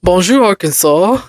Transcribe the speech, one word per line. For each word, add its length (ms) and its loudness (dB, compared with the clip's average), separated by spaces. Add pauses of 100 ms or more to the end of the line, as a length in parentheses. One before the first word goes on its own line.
Bonjour, 440 2
Arkansas. 840 -2